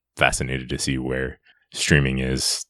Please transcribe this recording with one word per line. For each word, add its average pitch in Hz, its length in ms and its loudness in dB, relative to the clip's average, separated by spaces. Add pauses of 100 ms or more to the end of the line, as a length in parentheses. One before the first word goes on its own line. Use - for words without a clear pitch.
(160)
fascinated 65 540 0
to - 100 -4
see 65 180 -2
where 64 420 -4 (320)
streaming 67 460 4
is 64 520 -2